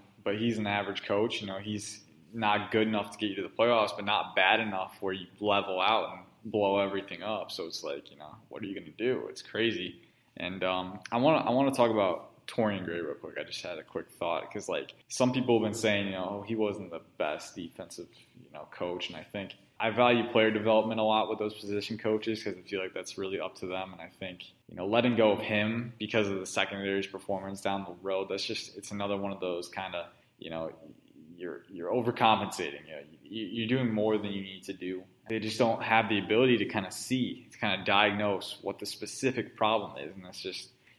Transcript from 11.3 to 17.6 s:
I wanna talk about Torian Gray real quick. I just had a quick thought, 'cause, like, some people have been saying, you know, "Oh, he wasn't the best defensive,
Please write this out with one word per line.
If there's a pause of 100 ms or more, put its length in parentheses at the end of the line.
I
wanna
talk
about
Torian
Gray
real
quick.
I
just
had
a
quick (120)
thought,
'cause,
like, (140)
some
people
have
been
saying,
you
know,
"Oh,
he
wasn't
the (180)
best
defensive, (340)